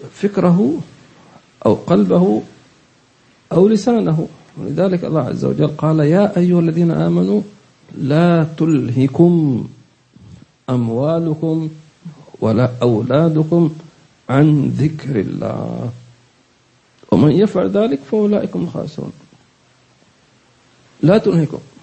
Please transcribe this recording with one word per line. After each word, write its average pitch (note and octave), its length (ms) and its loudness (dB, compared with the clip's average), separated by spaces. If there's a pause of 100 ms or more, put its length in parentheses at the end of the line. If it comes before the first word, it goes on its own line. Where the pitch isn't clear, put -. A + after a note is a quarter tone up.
(120)
فكره G3+ 680 0 (840)
أو G#2+ 80 4
قلبه F#3 680 2 (1120)
أو F3+ 160 4
لسانه. G#3 600 0 (300)
ولذلك F3+ 460 -2
الله D#3 160 -2
عز - 240 -4
وجل C#3+ 240 0
قال: D#3 320 -2
"يا F#3 380 2
أيها F3 220 2
الذين E3 300 0
آمنوا E3+ 500 0 (580)
لا D#3+ 480 2 (120)
تلهكم C#3 1120 2 (1000)
أموالكم D#3 1000 -2 (720)
ولا A2+ 300 0 (120)
أولادكم D#3 880 0 (580)
عن C#3+ 400 2
ذكر C3 520 -4
الله، A#2 720 -6 (1200)
ومن B2 200 4
يفعل F#3+ 380 0
ذلك A3+ 280 0 (120)
فأولئك G#3 460 -2
هم F3+ 60 -4
الخاسرون". - 500 -10 (1900)
لا F#3 160 4
تلهكم. E3+ 400 -2 (240)